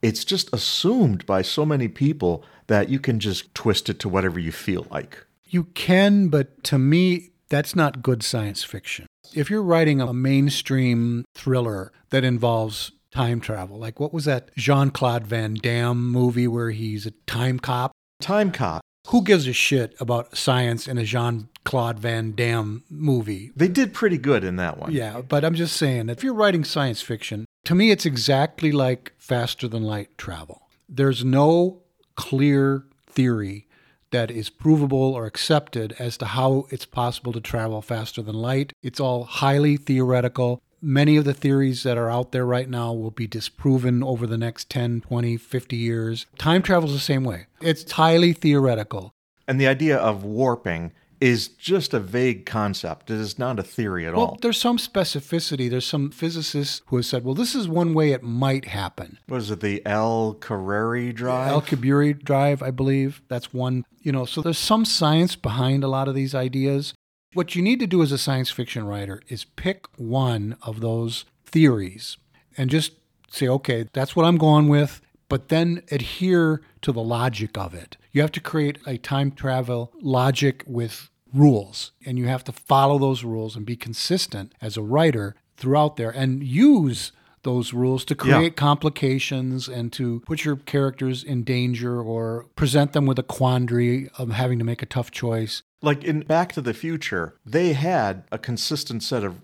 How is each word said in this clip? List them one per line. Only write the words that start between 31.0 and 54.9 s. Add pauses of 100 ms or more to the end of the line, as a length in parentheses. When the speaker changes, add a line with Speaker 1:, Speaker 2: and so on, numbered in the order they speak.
Speaker 2:
no (340)
clear (220)
theory (440)
that
is
provable
or
accepted
as
to
how
it's
possible
to
travel
faster
than
light. (100)
It's
all
highly
theoretical. (200)
Many
of
the
theories
that
are
out
there
right
now
will
be
disproven
over
the
next
ten,
twenty,
fifty
years. (100)
Time
travel's
the
same
way. (160)
It's
highly
theoretical. (380)
Speaker 1:
And
the
idea
of
warping (300)
is
just
a
vague
concept.
It
is
not
a
theory
at
Speaker 2:
Well,
Speaker 1:
all.
Speaker 2:
there's
some
specificity.